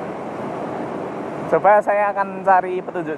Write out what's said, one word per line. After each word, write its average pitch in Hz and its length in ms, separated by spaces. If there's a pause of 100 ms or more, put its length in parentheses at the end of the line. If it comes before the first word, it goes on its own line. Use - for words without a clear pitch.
(1500)
Coba 190 340
saya 202 320
akan 190 320
cari 185 380
petunjuk 156 340